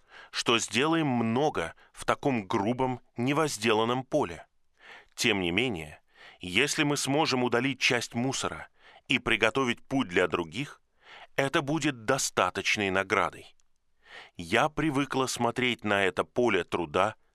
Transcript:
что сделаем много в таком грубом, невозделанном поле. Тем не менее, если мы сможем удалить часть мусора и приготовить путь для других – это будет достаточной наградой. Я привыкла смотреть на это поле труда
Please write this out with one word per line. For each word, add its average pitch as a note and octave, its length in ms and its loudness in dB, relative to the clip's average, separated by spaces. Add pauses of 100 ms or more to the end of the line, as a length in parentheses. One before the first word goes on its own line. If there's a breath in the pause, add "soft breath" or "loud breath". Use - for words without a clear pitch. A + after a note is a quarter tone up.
(320 loud breath)
что - 280 2
сделаем D#3 480 0
много A#2 680 0 (200 soft breath)
в - 120 -14
таком A2+ 420 0
грубом, B2 540 -2 (140)
невозделанном A#2+ 880 0
поле. G2+ 420 -4 (720 loud breath)
Тем G#2 260 2
не F2 100 2
менее, F#2 480 -2 (400 loud breath)
если A2+ 440 0
мы D3 140 0
сможем C3+ 460 0
удалить B2 360 0
часть - 340 0
мусора A#2+ 540 -4 (400 loud breath)
и B2+ 120 2
приготовить A2+ 640 2
путь B2+ 280 -2
для F2+ 180 4
других – F2 540 -4 (540 loud breath)
это C#3 260 2
будет C#3 440 -2
достаточной G2+ 840 0
наградой. F#2+ 680 0 (840 loud breath)
Я G#2+ 320 2
привыкла C#3 580 0
смотреть A#2+ 560 -2
на G2+ 200 2
это F#2 200 0
поле G#2+ 400 2
труда F2+ 520 0 (200)